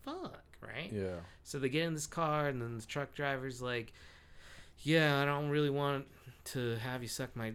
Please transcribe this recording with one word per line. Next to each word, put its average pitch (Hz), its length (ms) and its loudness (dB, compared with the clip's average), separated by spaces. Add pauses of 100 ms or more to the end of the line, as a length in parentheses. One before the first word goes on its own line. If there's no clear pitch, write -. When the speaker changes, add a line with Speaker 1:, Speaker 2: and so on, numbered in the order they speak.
Speaker 1:
fuck?" 330 420 -8 (180)
Right? 139 300 -6
Speaker 2:
Yeah. 92 280 -2 (240)
Speaker 1:
So - 160 -6
they 135 100 2
get 156 160 2
in 165 80 0
this 151 140 -4
car, 151 400 2
and 135 120 0
then 117 200 -4
the 110 80 -10
truck 139 260 -4
driver's 135 480 -2
like, 120 320 -2 (840)
"Yeah, 151 420 6
I 143 40 4
don't 143 240 2
really 147 200 4
want 143 380 2 (380)
to 120 320 0
have 127 240 -2
you 120 60 -6
suck - 280 -4
my," 113 200 -2